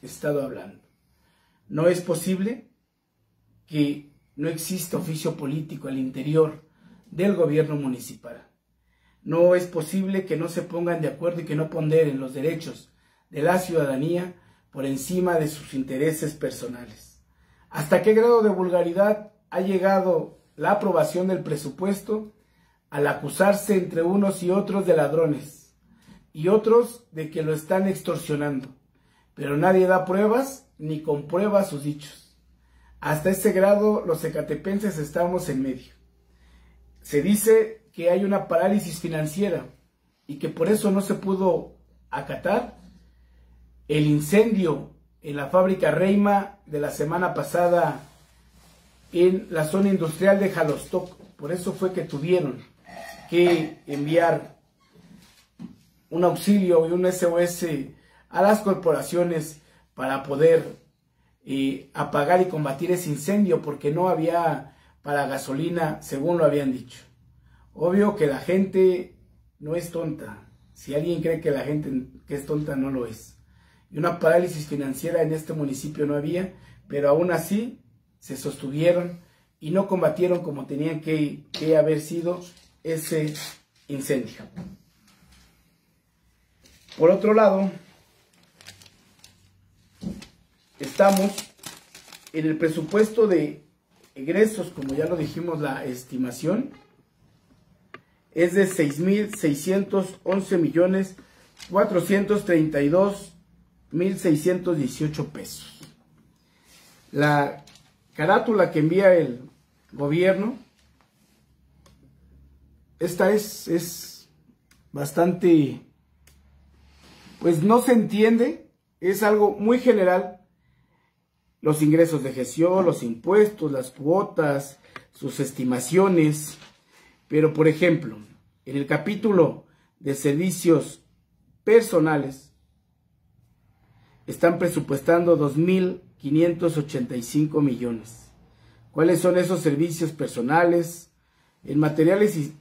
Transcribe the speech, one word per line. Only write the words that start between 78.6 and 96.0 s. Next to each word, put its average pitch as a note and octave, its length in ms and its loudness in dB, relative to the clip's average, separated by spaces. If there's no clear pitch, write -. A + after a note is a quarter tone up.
y D3+ 120 -10
no F#3+ 160 0
combatieron F3 560 0
como C#3 240 -10
tenían D3+ 320 -6
que, D3+ 540 -4
que D#3 240 2
haber D3+ 240 4
sido E3+ 400 -6
ese D#3 500 -4
incendio. C3 560 -6
Por E3 120 6
otro G3+ 240 4
lado, G3 380 4
estamos G3 520 4
en D#3 120 -4
el D#3 120 -2
presupuesto G3+ 680 2
de D3+ 360 0
egresos, F3 560 0
como C3+ 240 -8
ya D#3 140 -2
lo F3 80 -2
dijimos, D#3+ 460 -6
la C#3 240 -6
estimación C3 840 -6